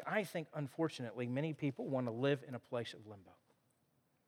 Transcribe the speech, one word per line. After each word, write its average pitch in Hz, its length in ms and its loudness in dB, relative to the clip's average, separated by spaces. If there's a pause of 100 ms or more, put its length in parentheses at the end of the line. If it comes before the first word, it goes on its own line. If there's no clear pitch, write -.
I 196 160 2
think, 165 320 -4
unfortunately, 127 720 0
many 143 260 2
people 143 340 -2
want 127 200 2
to 117 40 0
live 135 360 4
in 127 80 -6
a 120 40 -8
place 120 340 -4
of 120 120 -16
limbo. 101 240 -16 (1000)